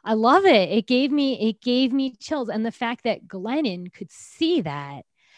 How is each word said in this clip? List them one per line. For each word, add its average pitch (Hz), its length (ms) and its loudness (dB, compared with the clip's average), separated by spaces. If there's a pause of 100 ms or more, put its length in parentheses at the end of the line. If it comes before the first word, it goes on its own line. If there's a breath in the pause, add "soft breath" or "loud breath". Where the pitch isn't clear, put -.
I 220 100 -2
love 254 300 4
it. 214 260 6
It 208 160 0
gave 254 260 2
me, 269 360 0
it - 120 -4
gave 247 320 0
me 269 260 -2
chills. 285 300 -6
And 220 160 -4
the 226 80 -4
fact 240 320 -8
that 226 220 -4
Glennon 190 680 -6
could - 180 -16
see - 520 -2
that 143 420 -10 (340 soft breath)